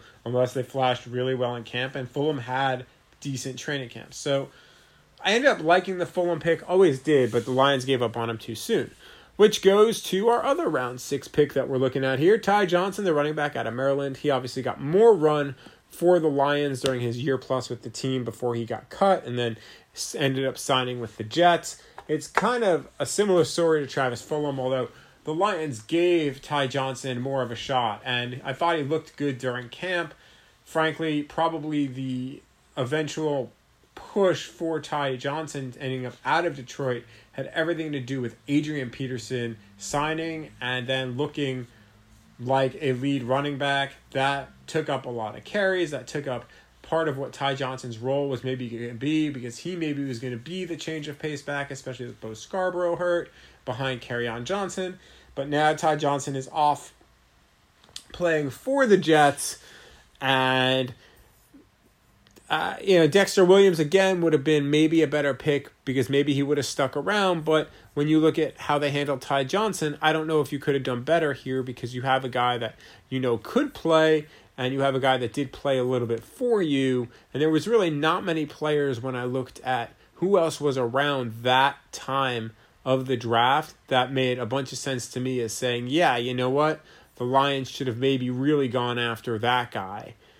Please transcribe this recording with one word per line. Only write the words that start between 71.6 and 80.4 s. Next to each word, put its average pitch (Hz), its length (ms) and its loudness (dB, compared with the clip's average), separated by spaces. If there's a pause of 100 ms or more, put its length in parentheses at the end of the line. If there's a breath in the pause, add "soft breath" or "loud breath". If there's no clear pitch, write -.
because 123 300 -10
you 123 100 -8
have 131 200 2
a 131 60 -4
guy 123 300 0
that, 131 160 -6 (340 loud breath)
you 131 100 -2
know, 123 180 2
could 262 360 0
play, 156 540 4 (300 loud breath)
and 127 160 -2
you 139 80 -2
have 139 140 2
a 127 60 0
guy 131 160 4
that 120 160 -4
did 139 180 -4
play 139 260 -2
a 127 60 2
little 123 240 0
bit 113 160 -4
for 233 380 0
you. 131 480 0 (240 loud breath)
And 135 80 0
there 156 80 4
was 156 180 2
really 208 220 4
not 156 340 0
many 160 220 -2
players 143 560 -2
when 127 160 -6
I 123 80 -4
looked 127 360 -6
at 127 320 -4 (220 soft breath)
who 190 220 2
else 160 240 2